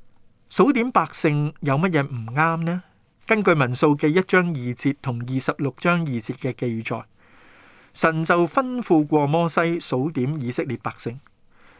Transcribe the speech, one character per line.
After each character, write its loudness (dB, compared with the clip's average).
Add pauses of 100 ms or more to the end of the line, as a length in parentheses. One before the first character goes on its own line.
(480)
數 2
點 0
百 2
姓 0
有 0
乜 0
嘢 0
唔 -10
啱 -2
呢？ -4 (420)
根 0
據 4
民 2
數 4
記 0
一 2
章 2
二 -4
節 -2
同 -6
二 -2
十 0
六 -4
章 0
二 -4
節 -6
嘅 -6
記 -4
載， -6 (880)
神 2
就 4
吩 -2
咐 4
過 2
摩 2
西 0
數 -2
點 -2
以 -4
色 0
列 -6
百 -8
姓， -8 (600)